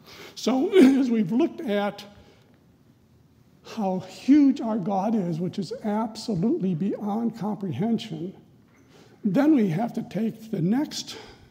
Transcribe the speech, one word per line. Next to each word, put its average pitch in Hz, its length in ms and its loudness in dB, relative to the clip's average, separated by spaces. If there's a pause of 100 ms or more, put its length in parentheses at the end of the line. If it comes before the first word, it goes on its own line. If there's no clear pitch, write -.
(360)
So 262 420 0
<clears throat> 269 220 8
as 262 100 0
we've 220 220 0
looked 269 300 0
at 202 420 -4 (1700)
how 190 240 -2
huge 277 600 4
our 226 160 -2
God 196 380 0
is, 175 240 0
which 180 200 -4
is 196 140 -6 (100)
absolutely 214 920 -2
beyond 214 600 -4
comprehension, 185 960 -4 (920)
then 277 300 4
we 220 140 4
have 214 240 -2
to 233 100 -4
take - 480 -6
the 196 100 -4
next 226 560 -2 (340)